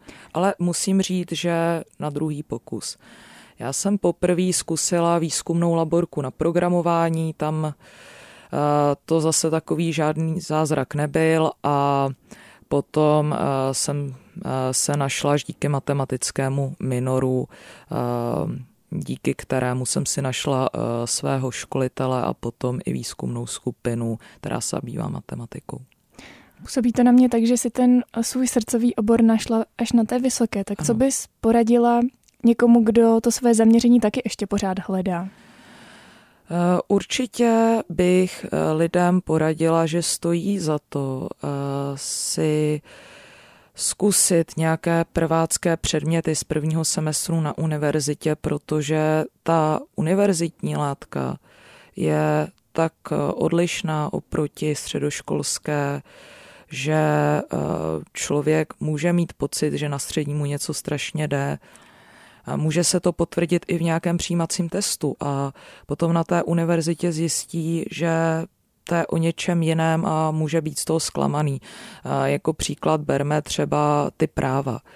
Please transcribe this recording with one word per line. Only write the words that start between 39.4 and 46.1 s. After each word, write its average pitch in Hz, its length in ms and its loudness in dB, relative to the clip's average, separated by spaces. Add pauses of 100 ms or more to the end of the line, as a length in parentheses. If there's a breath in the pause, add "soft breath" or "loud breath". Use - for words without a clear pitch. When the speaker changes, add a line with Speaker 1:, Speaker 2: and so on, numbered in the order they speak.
Speaker 1:
že 165 160 0
stojí 170 580 -2
za 156 200 -2 (100)
to, 135 380 -4 (160)
eh, 143 40 -4 (480)
si 151 840 -2 (960 loud breath)
zkusit - 800 0
nějaké 160 560 0
prvácké 165 640 0
předměty 160 580 -2